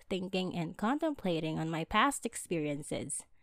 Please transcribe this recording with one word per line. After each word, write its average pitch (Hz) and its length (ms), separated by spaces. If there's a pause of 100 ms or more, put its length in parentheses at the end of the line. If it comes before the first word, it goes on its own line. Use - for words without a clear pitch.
thinking 185 480
and 170 220
contemplating 196 800
on 160 100
my 165 160
past 240 400
experiences. 147 1000 (180)